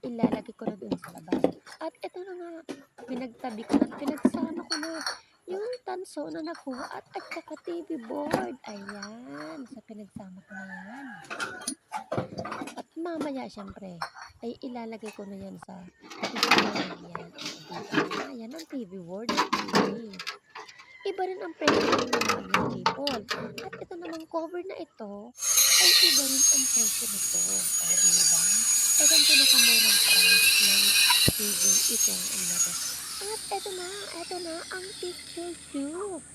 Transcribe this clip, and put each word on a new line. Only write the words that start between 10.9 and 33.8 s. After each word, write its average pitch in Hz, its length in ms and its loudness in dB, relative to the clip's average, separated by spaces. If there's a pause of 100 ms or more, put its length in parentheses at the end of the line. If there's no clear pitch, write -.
At - 160 -14
mamaya, 302 560 -6
syempre, 190 480 -14 (420)
ay 240 240 -8
ilalagay 226 480 -10
ko - 140 -14
na 202 100 -12
yan 190 240 -12
sa 185 160 -16 (400)
susunod. - 800 0 (160)
Yan. - 160 -10 (400)
O, - 80 -12
diba? - 480 -2 (160)
Yan 226 160 -12
ang 330 80 -12
T 302 80 -14 (160)
V - 20 -14 (140)
board 202 240 -8
ng - 240 0
T - 60 0 (100)
V. - 220 6 (1300)
pa 370 80 -2
rin 370 80 -8
ang 370 160 -8
presyo - 320 2
ng - 160 4
mga - 320 0
yan, - 120 -6 (360)
people. - 400 -2 (400)
At 381 160 -12
ito - 160 -14
namang 330 320 -12
cover 330 400 -6
na 381 160 -10
ito, 214 480 -14 (480)
ay 359 120 8 (200)
iba 277 160 4
rin 269 160 2
ang - 240 8
presyo - 480 2
nito. - 320 -2
O, - 480 0
di - 160 10 (160)
ba? - 160 6 (640)
Ito - 80 10
ang - 160 8
pinakamurang - 720 6
price - 480 6 (160)
ng - 180 4 (460)
T - 160 -2
V. 202 160 -2 (320)
Ito, 196 240 2
ano 185 240 -4
na 175 160 -2
to? 185 140 0 (500)
At 415 200 -6 (120)
ito 403 240 -6
na, 359 100 -8 (300)